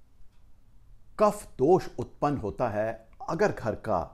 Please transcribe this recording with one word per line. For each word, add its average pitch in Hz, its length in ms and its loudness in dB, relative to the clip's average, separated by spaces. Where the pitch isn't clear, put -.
कफ 208 280 2
दोष 160 300 6
उत्पन्न 143 380 -2
होता 107 320 -2
है 107 380 -4
अगर 165 220 2
घर 104 260 -4
का 104 200 0